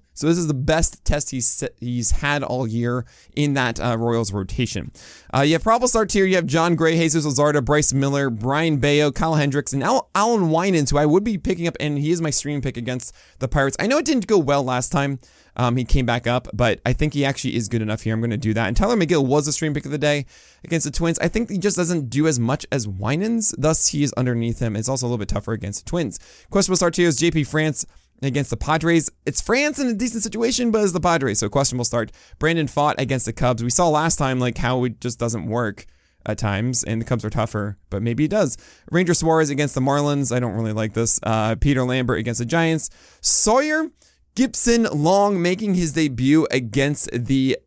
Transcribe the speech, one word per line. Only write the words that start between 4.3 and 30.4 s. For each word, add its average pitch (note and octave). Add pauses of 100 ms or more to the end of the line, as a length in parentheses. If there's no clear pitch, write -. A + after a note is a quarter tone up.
rotation. G2+ (420)
Uh, C3+
you D3+
have E3
probable A#3
start A3
tier. G3
You F#3
have E3+
John E3
Gray, D#3+
Jesus D#3+
Luzardo, D3
Bryce D3
Miller, C#3
Brian C#3
Bayo, C#3+
Kyle D#3+
Hendricks, C#3+
and C#3
Al-, A3+
Alan G#3
Winans, E3
who C#3+
I D3
would D#3+
be G#3+
picking E3+
up, E3
and D3
he D3+
is E3
my D#3
stream C#3+
pick B2
against B2 (260)
the C3
Pirates. C3+
I F#3+
know C4+
it D4
didn't C4+
go G#3
well C#3+
last B2+
time. C#3 (360)
Um, B2
he B2+
came B2+
back A#2+
up, B2
but A2+
I B2+
think D3+
he C#3+
actually C3+
is G#2
good A2+
enough G#2+
here. A2
I'm A2+
gonna A2+
do G#2+
that. A2
And A2+
Tyler G#3+
McGill D#3+
was C#3+
a D3+
stream D3+
pick C#3+
of C3+
the C#3+
day D3 (400)
against D#3
the D3+
Twins. E3
I F3
think A3
he G3
just F#3+
doesn't E3+
do C#3
as D3
much A#2
as A#2+
Winans, D#3
thus D#3
he D3
is C#3+
underneath A#2
him. A2
It's A2
also C3
a A#2+
little A#2+
bit G#2
tougher G#2+
against G2
the -
Twins. D#3 (300)
Questionable F#3
start E3+
tier F3
is C#3+
J E3
P D#3
France D#3 (380)
against C3+
the A#2+
Padres. D#3+ (160)
It's -
France C#4
in C4+
a A#3
decent A3+
situation, A3+